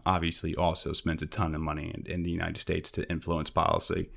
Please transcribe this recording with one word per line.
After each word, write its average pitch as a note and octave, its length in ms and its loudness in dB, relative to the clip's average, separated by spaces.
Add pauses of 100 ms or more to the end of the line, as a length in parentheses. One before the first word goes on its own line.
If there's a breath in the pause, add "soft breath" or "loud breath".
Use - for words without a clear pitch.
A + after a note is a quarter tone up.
obviously E2 500 2
also D#2+ 380 2
spends D#2+ 280 0
a E2 40 -2
ton E2 300 0
of D#2 60 -2
money D#2 320 -2
in, - 180 -8
in F2 120 -2
the F2 80 0
United E2+ 260 -2
States - 340 -2
to - 180 -2
influence E2 400 -2
policy. - 680 2